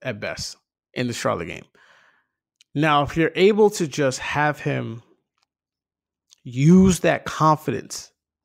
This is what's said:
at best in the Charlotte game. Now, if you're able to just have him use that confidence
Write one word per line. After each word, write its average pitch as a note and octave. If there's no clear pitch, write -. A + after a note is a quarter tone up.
at A2+
best -
in B2+
the A#2
Charlotte G2
game. E2+
Now, D3
if -
you're D#3+
able G#3
to F#3
just C3
have D3
him A#2+
use E3
that D#3
confidence -